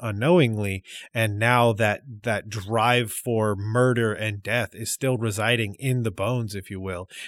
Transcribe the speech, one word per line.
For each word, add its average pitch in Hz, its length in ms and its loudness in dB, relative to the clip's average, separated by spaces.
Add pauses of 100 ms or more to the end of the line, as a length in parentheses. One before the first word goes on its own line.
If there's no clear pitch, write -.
unknowingly, 107 840 2 (320)
and 110 240 0
now 120 360 6
that, 104 260 2 (220)
that 104 260 -4
drive 110 640 0
for 110 420 0
murder 113 580 2
and 104 300 -4
death 110 320 -2
is 104 160 -8
still 131 280 0
residing 110 600 0
in 127 240 0
the 110 80 0
bones, 107 440 -2
if 95 160 -8
you 95 100 -8
will, 92 280 -8 (200)